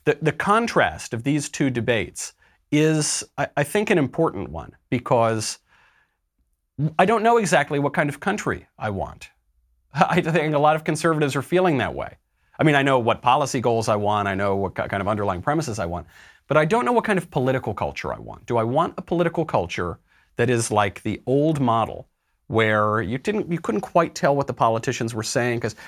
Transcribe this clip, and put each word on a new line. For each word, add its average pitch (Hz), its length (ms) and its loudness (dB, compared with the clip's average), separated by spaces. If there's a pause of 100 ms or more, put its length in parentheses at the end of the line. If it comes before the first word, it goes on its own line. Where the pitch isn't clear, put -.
The, - 180 2
the 156 120 2
contrast 180 800 0
of 113 100 -6
these 143 260 0
two 139 200 -2
debates 117 640 -2 (380)
is, 156 520 2 (140)
I, 143 100 -2 (100)
I 147 60 2
think, 208 260 -2
an 202 80 4
important 131 520 -2
one, 73 260 -14 (140)
because 113 720 0 (1400)
I 185 60 4
don't 208 180 2
know 233 140 6
exactly 156 420 0
what 139 140 0
kind 151 160 0
of 139 100 -8
country 127 480 -4 (100)
I 107 120 -6
want. 87 400 -8 (360)
<laughs> - 280 -20
I 170 280 2
think 156 320 0
a 147 60 0
lot 151 160 4
of 156 80 -4
conservatives 151 520 0
are 139 60 -2
feeling 175 380 2
that 117 140 -2
way. - 240 -10 (420)
I - 40 2
mean, 151 120 6
I 139 80 4
know 139 160 4
what 113 220 0
policy 131 400 2
goals 113 260 0
I 113 80 2
want. 104 320 0
I 95 80 -2
know 98 200 0
what 95 200 -2
ki-, - 120 -4
kind 101 140 -2
of 95 60 -6
underlying 101 340 -2
premises 143 380 -4
I 92 60 -4
want. 85 220 -8 (400)
But 143 100 2
I 156 80 6
don't 226 200 0
know 247 80 2
what 226 100 2
kind 196 160 0
of - 100 -6
political 127 440 0
culture 73 400 -6
I 55 60 -10
want. 55 260 -16
Do 120 120 -2
I 113 60 2
want 139 340 0
a - 40 -8
political 170 440 -2
culture 87 540 -2 (380)
that 117 120 2
is 117 220 0
like 104 320 0
the - 220 -4
old 143 340 0
model, 113 480 0 (400)
where 107 540 2
you 107 160 -4
didn't, 208 340 -4
you 165 80 -2
couldn't 214 220 -2
quite 165 340 0
tell 143 200 2
what 139 120 -2
the 127 60 -4
politicians 117 600 0
were 107 100 -6
saying 120 360 -2
'cause 113 160 -6 (120)